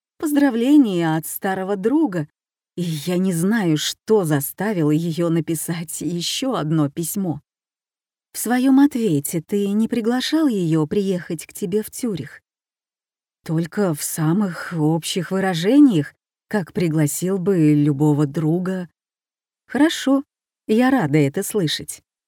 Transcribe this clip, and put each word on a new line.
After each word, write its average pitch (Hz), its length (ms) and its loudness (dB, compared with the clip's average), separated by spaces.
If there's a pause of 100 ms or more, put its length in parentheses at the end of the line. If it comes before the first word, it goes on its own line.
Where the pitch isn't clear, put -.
(160)
Поздравления 240 1000 2
от 160 80 -6
старого 190 500 -4
друга. 202 540 0 (480)
И 180 60 -2
я 170 340 -2
не 185 160 0
знаю, 175 440 0
что - 460 0
заставило 156 680 -2
ее 170 380 -2
написать 165 680 -4
еще 185 560 -4
одно 151 340 0
письмо». 165 520 -6 (880)
«В - 60 -18
своем 254 420 2
ответе 208 640 2
ты 202 260 -2
не 214 220 0
приглашал 247 580 0
ее 160 400 0
приехать 185 580 -4
к - 60 -20
тебе 208 320 -4
в - 80 -18
Цюрих?» 185 500 -8 (1000)
«Только 170 500 -2
в 147 80 -8
самых 175 760 -2
общих 160 540 -2
выражениях, 190 840 4 (340)
как 196 240 -4
пригласил 180 680 0
бы 170 340 4
любого 147 520 2
друга». 170 600 -2 (800)
«Хорошо, 277 560 2 (440)
я 247 240 4
рада 160 260 2
это 147 260 0
слышать». - 600 -4 (240)